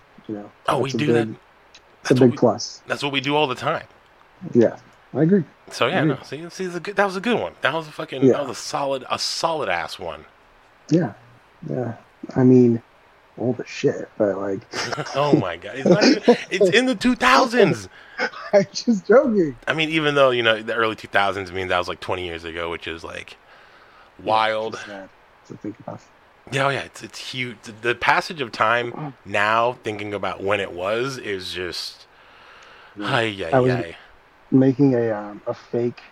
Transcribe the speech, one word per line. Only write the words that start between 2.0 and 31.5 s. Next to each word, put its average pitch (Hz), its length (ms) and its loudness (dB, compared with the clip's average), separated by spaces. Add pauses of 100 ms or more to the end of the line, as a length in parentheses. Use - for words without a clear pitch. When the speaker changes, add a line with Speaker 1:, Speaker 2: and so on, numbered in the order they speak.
Speaker 2:
That's 123 60 4
what 131 60 10
Speaker 1:
big 120 60 10
Speaker 2:
we, 117 60 -4
Speaker 1:
plus. - 480 0
Speaker 2:
that's 127 160 -6
what 143 100 -4
we 139 80 -2
do 143 160 0
all 151 100 2
the 127 80 -2
time. 143 320 -6 (680)
Speaker 1:
Yeah, 113 220 4 (380)
I 127 80 0
agree. 175 220 4 (260)
Speaker 2:
So, - 160 -2
yeah, 160 100 0
Speaker 1:
I - 60 0
agree. 156 120 2
Speaker 2:
no, - 80 -12
see, 160 280 -14
see, - 140 -8
it's 175 120 -6
a 175 40 -8
good, 190 160 -12
that 196 100 2
was 190 100 -4
a 196 40 -8
good 196 200 0
one. 85 220 -6
That 131 120 0
was 160 140 -8
a 151 40 -20
fucking, 147 300 -8
Speaker 1:
Yeah. 131 120 6
Speaker 2:
that 143 140 -4
was - 100 -8
a - 20 -12
solid, 139 500 -4
a 110 80 -2
solid 156 520 -4
ass 82 280 -4
one. 78 260 -10 (680)
Speaker 1:
Yeah, 147 240 0 (560)
yeah. 123 240 -6 (420)
I 131 80 4
mean, 123 380 8 (560)
old 120 220 -2
as - 60 -10
shit, - 420 -4 (100)
but, 98 200 0
like 98 220 -6 (520)
Speaker 2:
<laughs> - 40 -4
Oh 143 200 2
my 90 200 0
God. 98 200 -12
It's 135 120 -2
not 208 160 4
even, 240 320 4 (140)
it's 190 260 4
in 247 100 4
the 254 80 2
two 240 220 2
thousands. 226 720 4 (300)
Speaker 1:
<laughs> - 340 -8
I'm 202 200 6
just - 360 -2
joking. 208 480 4 (100)
Speaker 2:
I - 60 0
mean, 151 160 0
even 156 260 2
though, 139 160 6
you 120 120 2
know, 113 200 2
the 110 120 -4
early 113 200 2
two - 140 -14
thousands 98 420 0
means 92 200 -4
that 90 80 2
was, 90 100 -2
like, 87 120 -8
twenty 92 260 -4
years 82 180 -8
ago, 85 260 -6
which 85 160 -8
is, 82 160 -10
like, 87 340 -14 (840)
Speaker 1:
Yeah, 92 80 -12
Speaker 2:
wild. 110 480 0
Speaker 1:
it's 110 100 -12
sad 98 240 -14 (400)
to - 80 -18
think 104 240 -12
about. 110 200 -14 (520)
Speaker 2:
Yeah, 135 140 0
oh - 20 2
yeah, 131 140 -4
it's, - 200 -18
it's 107 160 -16 (140)
huge. 123 300 -8
The, 117 100 -16
the 113 220 -2
passage 160 480 0
of 113 100 -8
time 120 640 -2 (100)
now, 110 580 0
thinking 104 300 -6
about 95 300 -6
when 101 180 0
it 90 120 -6
was, 110 440 -4
is 95 380 -8